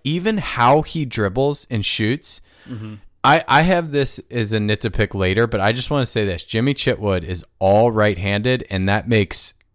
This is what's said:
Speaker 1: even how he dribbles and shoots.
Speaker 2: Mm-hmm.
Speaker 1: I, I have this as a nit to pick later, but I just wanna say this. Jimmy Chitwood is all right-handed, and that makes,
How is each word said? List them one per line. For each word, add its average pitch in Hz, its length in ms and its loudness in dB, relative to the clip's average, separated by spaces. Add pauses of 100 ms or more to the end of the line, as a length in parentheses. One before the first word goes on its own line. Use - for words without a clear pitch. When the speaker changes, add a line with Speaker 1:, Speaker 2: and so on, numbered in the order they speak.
Speaker 1:
even 175 320 0
how 139 460 4
he 156 240 -6
dribbles 120 640 -2
and 107 140 -2
shoots. - 580 -2 (260)
Speaker 2:
Mm-hmm. 107 280 -12 (280)
Speaker 1:
I, 147 240 6
I 143 140 6
have 175 280 0
this 143 300 -2 (100)
as 110 220 -4
a 110 80 0
nit 104 220 -2
to 110 80 0
pick 104 260 -2
later, 98 320 2
but 113 120 -4
I 104 120 2
just 123 180 -6
wanna 143 160 0
say 110 200 -2
this. 98 180 -6
Jimmy 127 300 -2
Chitwood 101 500 -2
is 90 200 -8 (140)
all 104 320 4
right-handed, 104 800 0
and 95 180 -2
that 104 200 0
makes, - 460 0 (200)